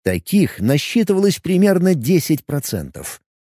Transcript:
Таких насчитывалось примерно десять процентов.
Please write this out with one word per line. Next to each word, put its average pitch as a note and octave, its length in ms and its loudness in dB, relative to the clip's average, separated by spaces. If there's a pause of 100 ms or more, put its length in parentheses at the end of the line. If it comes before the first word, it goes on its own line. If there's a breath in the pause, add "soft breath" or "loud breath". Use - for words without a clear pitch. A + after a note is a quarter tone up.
Таких F#2+ 560 0
насчитывалось F#3+ 800 0
примерно F#3 560 2
десять D3+ 500 0
процентов. E2 760 -8 (320)